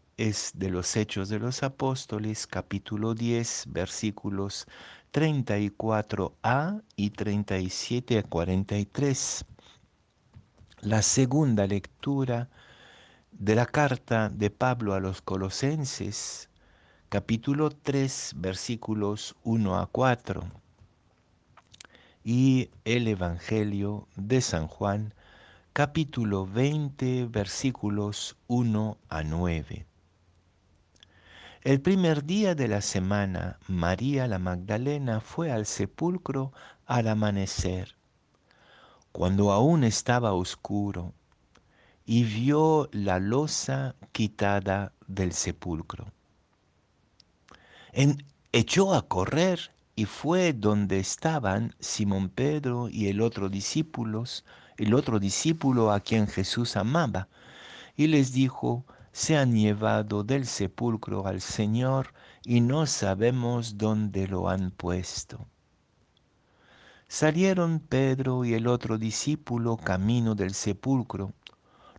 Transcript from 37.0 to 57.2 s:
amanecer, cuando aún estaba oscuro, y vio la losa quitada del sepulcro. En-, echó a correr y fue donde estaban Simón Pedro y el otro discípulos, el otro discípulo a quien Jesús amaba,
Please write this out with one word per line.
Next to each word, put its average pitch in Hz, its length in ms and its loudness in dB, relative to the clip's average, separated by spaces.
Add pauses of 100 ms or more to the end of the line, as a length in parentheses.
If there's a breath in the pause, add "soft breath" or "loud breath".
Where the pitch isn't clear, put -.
amanecer, 98 880 -2 (1160 soft breath)
cuando 98 380 4
aún 139 320 6
estaba 117 500 2
oscuro, 92 840 -4 (920 soft breath)
y 117 180 4
vio 147 680 4
la 98 260 0
losa 135 760 -2 (180)
quitada 101 800 0 (140)
del 95 260 -2
sepulcro. - 800 -6 (1800 loud breath)
En-, 139 320 4 (280)
echó 175 420 4
a 123 140 2
correr 151 640 0 (240)
y 107 80 2
fue 170 480 2
donde 104 460 2
estaban 117 800 -2
Simón 98 500 -2
Pedro 127 600 -2
y 107 160 -2
el 101 160 0
otro 107 260 0
discípulos, 110 960 -4 (320 loud breath)
el 107 160 2
otro 123 260 4
discípulo 120 760 2
a 101 80 2
quien 110 260 2
Jesús 107 500 -2
amaba, 113 520 0 (680 loud breath)